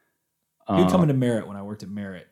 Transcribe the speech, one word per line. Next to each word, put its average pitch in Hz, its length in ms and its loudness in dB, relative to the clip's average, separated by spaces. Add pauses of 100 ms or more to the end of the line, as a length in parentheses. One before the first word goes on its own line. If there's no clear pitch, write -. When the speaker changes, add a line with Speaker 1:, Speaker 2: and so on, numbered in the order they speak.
(680)
Speaker 1:
He 101 80 -2
would 92 160 6
come 180 80 4
Speaker 2:
Uh, 175 40 6
Speaker 1:
into 143 120 2
Merritt 120 320 0
when 101 100 -12
I 98 60 -10
worked 104 180 -12
at 92 80 -14
Merritt 98 420 -12